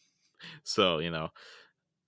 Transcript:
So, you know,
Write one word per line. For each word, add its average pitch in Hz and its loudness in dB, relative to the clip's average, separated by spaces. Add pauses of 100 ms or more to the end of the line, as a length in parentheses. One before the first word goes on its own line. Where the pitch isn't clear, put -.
(640)
So, 90 2
you 85 -2
know, 80 -4 (760)